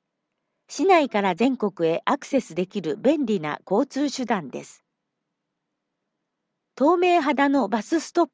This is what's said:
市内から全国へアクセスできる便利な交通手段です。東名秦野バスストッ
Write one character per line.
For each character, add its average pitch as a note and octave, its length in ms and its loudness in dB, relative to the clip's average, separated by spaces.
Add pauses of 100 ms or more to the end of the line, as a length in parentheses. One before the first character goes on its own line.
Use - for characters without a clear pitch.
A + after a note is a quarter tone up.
(680)
市 - 180 -2
内 D#4 220 6
か G3+ 140 -2
ら F#3+ 120 2
全 A#3+ 220 0
国 E3+ 340 -2
へ E3 140 -2
ア B3+ 140 0
ク - 100 -12
セ C4+ 140 0
ス - 140 -10
で F#3 120 -2
き G3+ 140 -8
る D#3 160 -4
便 D4 280 2
利 G#3 140 -2
な D3+ 300 -8
交 A#3 180 0
通 C#4 280 -4
手 B3+ 100 -6
段 F3+ 240 -4
で C#3+ 140 -14
す。 - 200 -20 (1900)
東 D#4+ 200 4
名 F4 240 4
秦 C#4+ 280 2
野 C4+ 200 0
バ G#3+ 140 -2
ス D#4+ 160 -2
ス - 120 -10
ト F4 120 2
ッ D4 100 -4